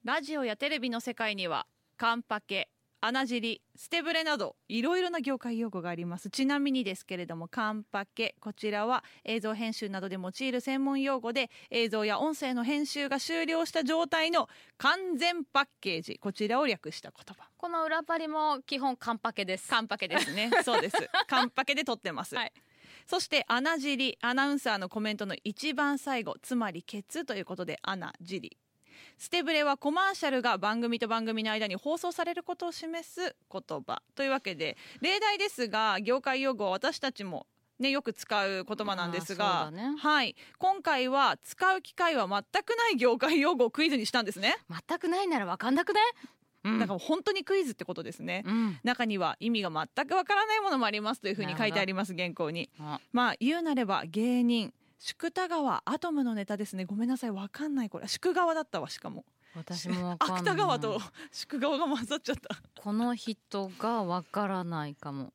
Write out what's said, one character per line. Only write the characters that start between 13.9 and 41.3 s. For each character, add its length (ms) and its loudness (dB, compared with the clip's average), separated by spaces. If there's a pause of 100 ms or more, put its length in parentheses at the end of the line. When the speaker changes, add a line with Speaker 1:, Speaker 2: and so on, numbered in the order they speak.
Speaker 1:
態 240 2
の 180 2 (300)
完 400 2
全 260 0
パ 180 2
ッ 40 2 (140)
ケ 180 0
ー 40 -4
ジ、 160 -10
こ 140 -4
ち 140 -2
ら 140 2
を 60 4
略 260 -2
し 100 -10
た 80 -14
言 260 -20
葉。 220 -20
Speaker 2:
こ 100 -6
の 160 0
裏 180 0
パ 160 -2
リ 100 -4
も 340 0
基 160 -4
本 180 0
カ 180 -2
ン 40 -6
パ 140 -2
ケ 120 -4
で 140 -2
す。 100 -12
Speaker 1:
カ 120 4
ン 80 -6
パ 100 -2
ケ 100 -4
で 120 2
す 120 -2
ね。 260 0
Speaker 2:
<laughs> 60 4
Speaker 1:
そ 140 4
う 20 4
で 100 0
す。 60 0 (300)
カ 180 4
ン 60 -2
パ 140 -2
ケ 100 0
で 100 -2
撮 100 0
っ 40 -8
て 140 -6
ま 120 -6
す。 120 -8
Speaker 2:
は 80 -2
い。 80 -10 (520)
Speaker 1:
そ 160 0
し 80 -6
て、 200 2
穴 300 2
尻、 440 0
ア 100 0
ナ 160 2
ウ 60 2
ン 40 2
サ 160 0
ー 40 0
の 100 -4
コ 120 -4
メ 120 0
ン 40 -4
ト 100 -4
の 160 -4
一 320 -2
番 240 2
最 240 -2
後、 180 -6
つ 140 -6
ま 160 0
り 140 -10
ケ 180 -8
ツ 240 -6
と 80 -4
い 60 -4
う 40 -4
こ 120 -8
と 80 -4
で、 180 -6
穴 320 -4 (100)
尻。 320 -10 (600)
捨 140 -12
て 120 2
ブ 100 0
レ 120 4
は 120 4
コ 140 0
マ 200 4
ー 40 -2
シ 120 -6
ャ 40 2
ル 120 2
が 160 2
番 220 0
組 200 0
と 80 0
番 160 0
組 180 -2
の 80 0
間 160 0
に 80 -4
放 240 -2
送 140 -4
さ 120 -2
れ 100 -2
る 100 -6
こ 100 -6
と 140 -6
を 40 -6
示 360 -8
す 280 -6 (140)
言 120 -8 (220)
葉。 160 -6 (140)
と 80 -4
い 60 0
う 20 2
わ 100 0
け 140 -6
で、 220 -4 (240)
例 180 2
題 200 2
で 100 0
す 180 -4
が、 340 2
業 200 2
界 200 0
用 140 2
語 100 -4
は 60 2
私 300 0
た 100 -2
ち 140 -10
も 220 -8 (340)
ね、 100 2
よ 100 2
く 120 -4
使 340 0
う 180 -2
言 120 -6 (100)
葉 80 0
な 140 -2
ん 40 -4
で 80 -2
す 140 -6
が、 280 2
Speaker 2:
あ 40 0
ー、 40 -8
そ 40 -12
う 20 -8
だ 140 -4
ね。 80 -2
Speaker 1:
は 260 4
い。 120 -4 (220)
今 240 2
回 260 2
は 340 4